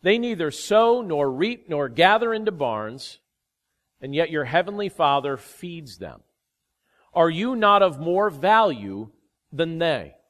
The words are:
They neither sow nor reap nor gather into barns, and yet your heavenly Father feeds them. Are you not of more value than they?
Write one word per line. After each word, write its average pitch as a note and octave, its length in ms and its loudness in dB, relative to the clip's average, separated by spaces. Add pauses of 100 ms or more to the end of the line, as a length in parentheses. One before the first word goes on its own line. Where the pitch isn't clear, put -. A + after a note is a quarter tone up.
They G3+ 160 2
neither G#3+ 340 -4
sow A#3 500 2
nor D3 300 -2
reap G#3 380 -4
nor D3 180 -2
gather G3+ 460 2
into G#3+ 180 -2
barns, A#2+ 680 -6 (800)
and C3+ 120 -12
yet D#3 180 0
your D3+ 140 -4
heavenly F#3 440 -2
Father C#3 480 0
feeds E3 640 -16
them. D2 220 -16 (920)
Are E3 160 4
you G#3+ 260 -4
not G3+ 260 6
of E3 180 2
more F3+ 300 0
value C#3 840 0 (400)
than E3 260 -4
they? C#3+ 380 -2 (140)